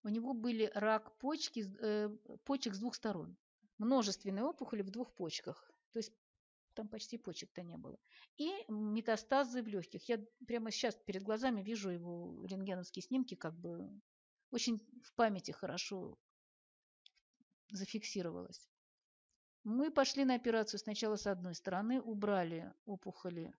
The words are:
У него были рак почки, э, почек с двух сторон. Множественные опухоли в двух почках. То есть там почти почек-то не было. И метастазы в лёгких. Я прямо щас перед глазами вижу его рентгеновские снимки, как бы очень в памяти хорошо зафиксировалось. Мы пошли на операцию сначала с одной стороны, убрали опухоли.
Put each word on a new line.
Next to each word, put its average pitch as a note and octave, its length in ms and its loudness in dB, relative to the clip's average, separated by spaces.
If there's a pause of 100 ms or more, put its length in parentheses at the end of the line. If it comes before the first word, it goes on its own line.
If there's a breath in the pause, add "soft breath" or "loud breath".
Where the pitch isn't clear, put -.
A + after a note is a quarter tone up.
У G#3+ 60 -4
него A#3 260 0
были A3+ 400 2
рак G#3+ 440 2
почки, C4 480 -2 (140)
э, G#3+ 280 2 (360)
почек C4 300 0
с G3 60 -4
двух A#3+ 160 -4
сторон. F3+ 400 -4 (420)
Множественные G#3 680 2
опухоли C4 380 -2
в F#3+ 80 -2
двух A#3 240 -4
почках. - 560 -6 (220)
То A3+ 80 -2
есть - 120 -6 (640)
там G#3+ 120 -6
почти A3 320 -8
почек-то - 440 -8
не E3+ 140 -10
было. D#3 220 -12 (380 loud breath)
И D#4+ 160 0 (160)
метастазы A3+ 920 2
в A3 40 -4
лёгких. G3+ 420 -4
Я A3 160 0 (220)
прямо A3+ 240 -2
щас G#3+ 240 2
перед G3 300 -4
глазами A3 360 2
вижу G3+ 300 -2
его F3 560 -6
рентгеновские F#3+ 560 -4
снимки, B3+ 320 2
как E3 240 -6
бы F3 320 -8 (640)
очень A#3 260 0 (240)
в - 120 -20
памяти G#3+ 360 2
хорошо - 640 -6 (1600)
зафиксировалось. F#3 960 -4 (960)
Мы B3+ 260 4
пошли C#4 340 6
на B3+ 120 8
операцию A3+ 420 2
сначала G#3+ 380 0
с G#3 100 -4
одной F3+ 300 -2
стороны, G#3+ 440 2
убрали G3 720 2 (140)
опухоли. F3 720 -6